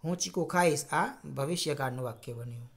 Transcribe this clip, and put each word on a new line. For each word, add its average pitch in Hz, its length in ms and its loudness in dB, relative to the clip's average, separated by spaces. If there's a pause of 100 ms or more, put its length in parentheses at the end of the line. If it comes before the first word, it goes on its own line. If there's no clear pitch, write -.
હું 175 140 0
ચીકુ 175 280 0
ખાઈશ. 170 480 4
આ 170 140 4 (280)
ભવિષ્યકાળનું 135 680 -2
વાક્ય 113 280 -8
બન્યું. 120 440 -10